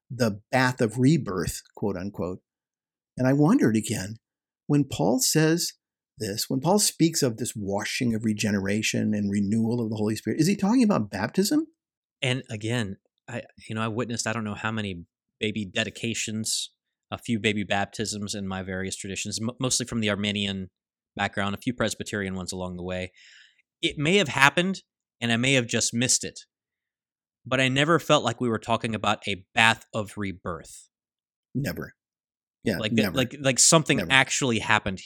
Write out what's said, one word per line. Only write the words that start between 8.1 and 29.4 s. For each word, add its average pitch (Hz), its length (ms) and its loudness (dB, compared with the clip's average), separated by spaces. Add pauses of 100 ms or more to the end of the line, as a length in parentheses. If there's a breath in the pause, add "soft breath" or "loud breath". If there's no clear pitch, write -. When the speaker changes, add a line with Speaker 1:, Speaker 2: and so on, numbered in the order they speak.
Speaker 1:
of 110 100 -4
regeneration 107 880 0
and 104 180 0
renewal 110 520 0
of 110 80 -4
the 113 60 -4
Holy 107 200 0
Spirit, - 240 -4
is 156 60 4
he 202 100 2
talking 233 260 2
about 160 280 2
baptism? 196 560 0 (560)
Speaker 2:
And 127 260 0
again, 107 480 -4 (320)
I, 117 140 -10 (260)
you 113 60 -8
know, 110 80 -4
I 113 60 -2
witnessed, 113 380 -4
I 110 60 0
don't 113 120 -4
know 104 100 -4
how 110 180 -4
many 98 320 -6 (340)
baby 107 280 -2
dedications, 110 1040 -6 (400)
a 101 80 -8
few 117 200 -4
baby 104 240 0
baptisms 101 720 -4
in 98 140 -6
my 95 140 -6
various 95 340 -6
traditions, 101 440 -8
m-, 113 100 -4 (100)
mostly 127 240 -2
from 117 160 -4
the 107 80 2
Arminian 101 640 -2 (460)
background, 101 380 -2
a - 40 -10
few 123 160 -4
Presbyterian 101 600 -4
ones 90 160 -8
along 90 260 -8
the 87 60 -10
way. 92 300 -6 (720 soft breath)
It 160 160 -4
may 156 180 2
have 185 120 2
happened, 147 540 2 (380)
and 117 100 0
I 117 60 4
may 127 160 2
have 123 140 4
just 113 280 -2
missed 120 300 0
it, - 160 -12 (1080)
but 127 140 2
I 131 80 4
never 147 300 4
felt 147 260 4
like 117 160 0
we 123 80 0
were 110 100 0
talking 113 360 -2
about 104 320 -2
a 95 280 -6